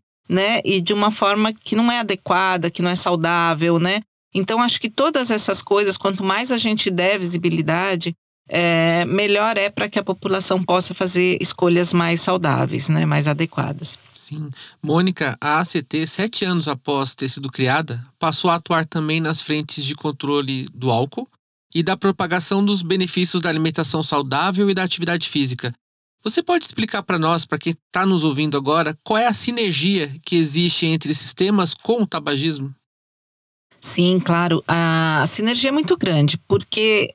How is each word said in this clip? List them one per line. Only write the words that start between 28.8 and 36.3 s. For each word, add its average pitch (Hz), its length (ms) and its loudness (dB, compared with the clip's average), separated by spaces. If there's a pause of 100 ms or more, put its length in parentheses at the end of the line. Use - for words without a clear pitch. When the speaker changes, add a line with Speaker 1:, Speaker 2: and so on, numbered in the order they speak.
Speaker 2:
qual 214 140 0
é 233 100 4
a 226 60 2
sinergia 185 800 0 (100)
que - 120 -2
existe 170 500 2
entre 160 260 0
esses - 220 -4
temas 190 400 2
com 226 300 0
o 196 40 0
tabagismo? 147 680 -4 (1080)
Speaker 1:
Sim, 180 380 2
claro. 170 480 2
A, 160 560 2
a - 20 2
sinergia 240 440 -2
é 269 40 0
muito 311 240 2
grande, 151 400 2 (100)